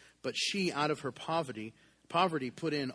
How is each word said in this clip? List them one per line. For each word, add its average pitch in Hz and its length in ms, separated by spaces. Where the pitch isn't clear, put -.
but 131 140
she 190 360
out 147 200
of 147 80
her 135 100
poverty, 123 640
poverty 160 440
put 160 200
in 139 220